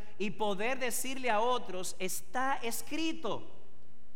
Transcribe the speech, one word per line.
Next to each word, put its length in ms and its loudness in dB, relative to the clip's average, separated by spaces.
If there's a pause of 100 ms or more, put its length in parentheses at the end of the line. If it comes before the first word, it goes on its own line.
(180)
y 140 0
poder 460 0
decirle 520 0
a 100 4
otros, 600 0
"Está 560 0
escrito". 960 0 (680)